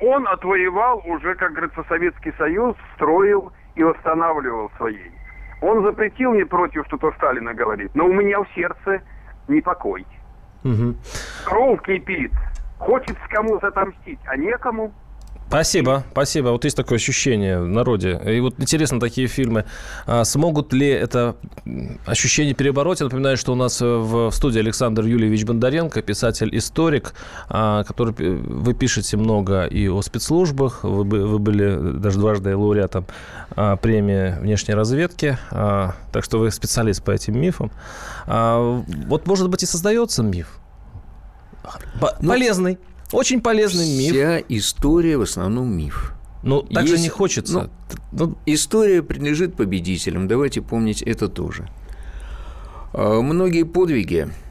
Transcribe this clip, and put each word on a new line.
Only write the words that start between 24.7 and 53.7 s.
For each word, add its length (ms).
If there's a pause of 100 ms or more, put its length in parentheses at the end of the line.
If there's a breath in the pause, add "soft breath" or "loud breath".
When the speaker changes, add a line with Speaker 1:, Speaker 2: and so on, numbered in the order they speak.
Speaker 2:
Юльевич 420
Бондаренко, 560
писатель-историк, 1120 (360 loud breath)
а, 340
который, 340
э, 180
вы 380
пишете 420
много 500
и 220
о 140
спецслужбах, 840
вы 200
бы-, 240
вы 100
были 640
даже 200
дважды 380
лауреатом, 480 (500 loud breath)
а, 200
премии 640
внешней 340
разведки, 640 (140)
а, 420 (180 loud breath)
так 120
что 160
вы 100
специалист 560
по 60
этим 280
мифам. 300 (560 loud breath)
А, 560 (260)
вот, 200
может 220
быть, 120
и 60
создается 560
миф. 340 (1400)
По-, 180
Speaker 3:
Ну, 100
Speaker 2:
полезный. 500 (320)
Очень 300
полезный 440
миф. 260
Speaker 3:
вся 280 (100)
история 680
в 40
основном 500
миф. 420 (280)
Speaker 2:
Ну, 220
так 240
же 60
Speaker 3:
Есть, 100
Speaker 2:
не 60
хочется. 600 (420)
Speaker 3:
ну, 140
Speaker 2:
Ну, 100 (120)
Speaker 3:
история 560
принадлежит 520
победителям, 720
давайте 360
помнить 400
это 260
тоже. 380 (1200 loud breath)
А, 300
многие 440
подвиги, 640 (220 loud breath)